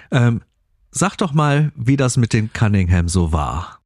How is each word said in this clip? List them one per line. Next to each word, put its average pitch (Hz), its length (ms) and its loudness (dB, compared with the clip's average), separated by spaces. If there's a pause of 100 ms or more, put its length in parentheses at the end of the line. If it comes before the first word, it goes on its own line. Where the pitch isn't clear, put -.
(120)
Ähm, 120 300 2 (500)
sag - 240 -4
doch 175 160 -4
mal, 147 420 0
wie 127 220 0
das 131 220 0
mit 117 140 0
den 107 200 -2
Cunningham 92 560 2
so 85 240 0
war. 73 540 -6